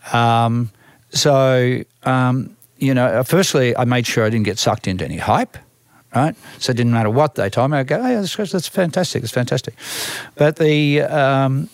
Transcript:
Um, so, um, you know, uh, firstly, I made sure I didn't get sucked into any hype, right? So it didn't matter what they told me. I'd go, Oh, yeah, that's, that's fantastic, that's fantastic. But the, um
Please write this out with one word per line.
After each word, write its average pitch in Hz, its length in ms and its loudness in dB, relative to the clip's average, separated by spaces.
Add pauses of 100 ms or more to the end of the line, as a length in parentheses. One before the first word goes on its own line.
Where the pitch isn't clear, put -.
(120)
Um, 117 580 0 (400)
so, 131 720 2 (220)
um, 127 520 0 (220)
you 135 160 0
know, 127 120 2
uh, 120 160 2
firstly, 135 540 2
I 123 80 0
made 123 220 0
sure - 180 0
I 110 60 2
didn't 110 160 0
get 101 120 -4
sucked - 280 -2
into 90 180 -4
any 82 140 -8
hype, 131 400 -2 (560)
right? 139 200 0 (240)
So - 120 -6
it 123 60 0
didn't 120 160 2
matter 113 180 2
what 143 240 2
they 107 160 -2
told 127 200 0
me. 147 80 0
I'd 131 80 -2
go, 151 140 -2
Oh, 254 80 -2
yeah, 240 120 0
that's, 185 160 -6
that's 196 320 -4
fantastic, 180 540 -2
that's 113 100 -8
fantastic. 127 420 -4 (640)
But 147 200 2
the, 151 460 2
um 135 720 0